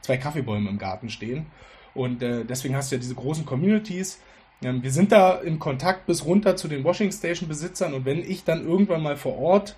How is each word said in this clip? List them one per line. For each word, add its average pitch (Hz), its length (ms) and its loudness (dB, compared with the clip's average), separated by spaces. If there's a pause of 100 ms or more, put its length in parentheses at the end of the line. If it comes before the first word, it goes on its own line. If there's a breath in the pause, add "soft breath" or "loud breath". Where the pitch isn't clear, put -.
zwei 127 160 0
Kaffeebäume 117 520 -2
im 101 80 -4
Garten 98 320 -8
stehen. 127 380 -8 (460 loud breath)
Und, 123 300 -4
äh, 120 220 -4
deswegen 127 300 -4
hast 139 160 -4
du 139 40 -2
ja 123 60 -4
diese 123 140 -6
großen 151 300 -4
Communities. 185 760 0 (440 soft breath)
Ähm, 127 200 -2
wir 131 80 -2
sind 180 200 4
da 185 240 10
im 160 240 -4
Kontakt 160 460 -2
bis 165 200 0
runter 185 300 4
zu 175 120 -8
den 143 160 -4
Washing 180 280 0
Station 170 360 -6
Besitzern 156 460 -6
und 131 120 -4
wenn 143 140 0
ich 180 240 -6
dann 160 220 0
irgendwann 175 380 2
mal 147 140 -2
vor - 200 -6
Ort 180 400 2